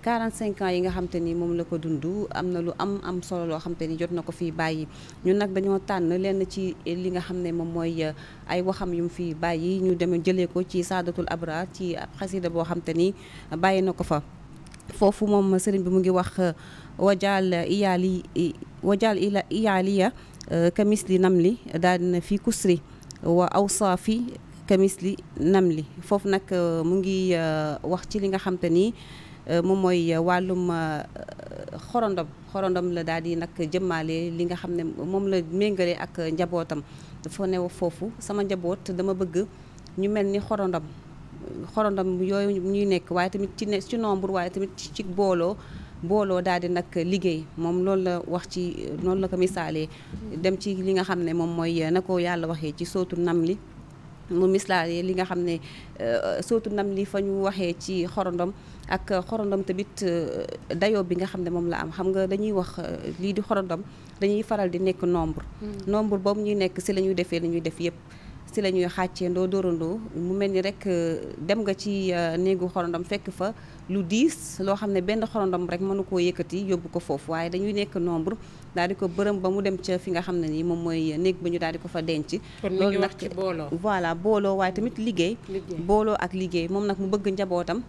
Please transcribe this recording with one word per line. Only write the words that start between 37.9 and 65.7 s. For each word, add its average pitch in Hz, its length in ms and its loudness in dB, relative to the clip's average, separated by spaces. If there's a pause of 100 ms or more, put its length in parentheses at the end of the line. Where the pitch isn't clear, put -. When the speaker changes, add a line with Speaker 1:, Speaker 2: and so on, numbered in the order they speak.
Speaker 1:
"Sama 208 240 -2
njaboot 190 480 -2
dama 185 220 0
bëgg 185 220 -2 (600)
ñu 196 120 2
mel 208 180 2
ni 196 120 2
xorondom." 190 440 -2 (880)
Xorondom 196 360 2 (120)
yooyu 202 280 2 (100)
ñuy 196 260 2
nekk, 185 260 2
waaye 180 180 2
tamit 196 280 -2
ci 214 100 -4
ne, 208 120 2
ci 214 180 -4
nombre, 196 340 2
waaye 180 180 0
tamit 190 260 -4
ci, - 180 -12
ci 214 100 -6
booloo, 185 520 2 (480)
booloo 190 380 4
daal 180 200 2
di 175 80 -2
nag 175 240 0
liggéey. 175 520 2 (120)
Moom 170 280 2
loolu 190 180 4
la 180 240 0
wax 175 220 -2
ci, 185 120 -4 (400)
noonu 185 200 2
la 190 80 2
ko 185 80 -2
misaalee. 165 500 0 (480)
Dem 185 220 2
ci 196 180 -2
li 185 180 0
nga 185 100 4
xam 180 200 0
ne 165 100 0
moom 170 220 0
mooy, 165 360 0
na 180 100 4
ko 185 180 0
Yàlla 175 280 0
waxee 156 280 -4
ci 170 100 -6
sootu 180 300 -2
Namli. 175 420 2 (720)
mu 185 180 4
mislaale 175 560 2
li 185 100 0
nga 185 120 2
xam 180 180 -2
ne, 170 160 0 (400)
euh, 113 420 0
sootu 226 280 0
Namli 202 360 0
fa 196 160 -2
ñu 196 220 0
waxee 190 360 0
ci 180 280 -2
xorondom 180 440 0 (380)
ak - 220 -2 (180)
xorondom 202 340 0
tamit, 196 400 -4
euh, 170 420 0 (280)
dayoo 202 300 2
bi 175 120 0
nga 180 120 -2
xam 185 160 -6
ne 170 60 -2
moom 175 200 0
la 165 120 -2
am. 160 100 -6
Xam 185 200 -2
nga 190 160 2
dañuy 202 260 0
wax, 185 260 -2
euh, 170 180 -6 (220)
lii 196 140 0
di 208 80 0
xorondom, 190 400 0 (400)
dañuy 208 220 4
faral 208 260 0
di 175 100 -2
nekk 185 240 2
nombre. 165 400 0 (180)
Speaker 2:
Hmm. 208 160 -8 (140)